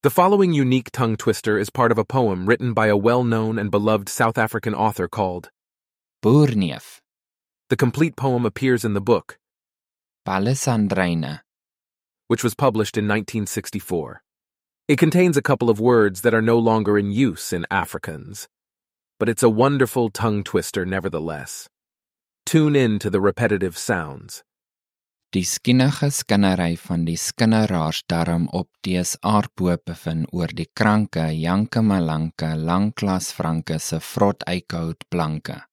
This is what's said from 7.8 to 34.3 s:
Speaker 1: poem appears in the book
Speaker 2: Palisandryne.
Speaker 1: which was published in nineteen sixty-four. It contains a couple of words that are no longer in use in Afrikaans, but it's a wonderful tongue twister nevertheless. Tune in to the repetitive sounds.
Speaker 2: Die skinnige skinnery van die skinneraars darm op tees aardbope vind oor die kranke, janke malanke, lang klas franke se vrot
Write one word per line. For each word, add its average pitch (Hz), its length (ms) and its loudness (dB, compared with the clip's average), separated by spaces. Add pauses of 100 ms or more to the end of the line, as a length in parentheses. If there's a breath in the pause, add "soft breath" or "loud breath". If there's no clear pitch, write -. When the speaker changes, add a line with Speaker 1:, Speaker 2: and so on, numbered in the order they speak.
Speaker 1:
poem 127 280 0
appears 127 380 0
in 107 100 -2
the 101 80 -2
book 98 380 0 (840)
Speaker 2:
Palisandryne. 95 1160 -2 (880)
Speaker 1:
which 117 160 0
was 113 120 -2
published 110 420 0
in 104 100 -2
nineteen 104 380 -2
sixty-four. - 760 -8 (680)
It 147 100 2
contains 175 400 4
a - 40 2
couple 123 280 2
of 107 100 2
words 110 420 4
that 117 120 2
are 113 80 4
no 117 160 4
longer 110 400 2
in 101 140 0
use 104 420 0
in 85 180 -4
Afrikaans, 82 760 -8 (720)
but 113 100 2
it's 110 140 0
a 120 60 8
wonderful 123 600 2
tongue 104 340 -2
twister 90 420 -4
nevertheless. 80 840 -6 (760)
Tune 151 300 2
in 113 240 2
to 101 100 -4
the 95 120 0
repetitive 98 560 0
sounds. 85 680 -6 (880)
Speaker 2:
Die 95 120 -2
skinnige 135 680 0
skinnery 92 680 0
van 85 280 -4
die 82 100 -4
skinneraars 95 920 0
darm 85 460 0
op 90 140 -4 (160)
tees 90 400 -2
aardbope 90 720 0
vind 80 380 -4
oor 85 140 -2
die - 280 -8
kranke, 104 640 2
janke 98 420 0
malanke, 80 760 0
lang 90 360 0
klas 92 380 -4
franke 80 480 -4
se - 200 -6
vrot - 480 -2